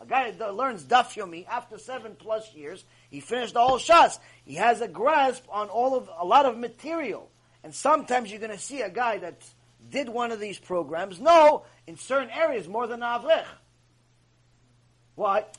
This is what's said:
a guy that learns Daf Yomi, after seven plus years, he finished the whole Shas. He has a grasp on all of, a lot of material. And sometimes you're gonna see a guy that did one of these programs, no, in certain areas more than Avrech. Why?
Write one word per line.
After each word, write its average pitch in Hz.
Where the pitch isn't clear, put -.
a 120
guy 233
that 196
learns 226
Daf 233
Yomi, 180
after 220
seven 226
plus 214
years, 151
he 139
finished 233
the 233
whole 254
Shas. 320
He 139
has 214
a 233
grasp 262
on 208
all 247
of, 202
a 175
lot 262
of 226
material. 240
And 151
sometimes 254
you're 202
gonna 220
see 269
a 196
guy 220
that 170
did 247
one 233
of 220
these 202
programs, 175
no, 302
in 165
certain 254
areas 254
more 226
than 233
Avrech. 240
Why? 196